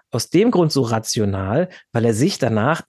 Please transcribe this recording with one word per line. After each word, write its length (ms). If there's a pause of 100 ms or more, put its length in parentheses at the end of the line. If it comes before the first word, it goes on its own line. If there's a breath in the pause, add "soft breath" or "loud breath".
(100)
aus 180
dem 220
Grund 220
so 100
rational, 880 (220 loud breath)
weil 120
er 80
sich 260
danach 500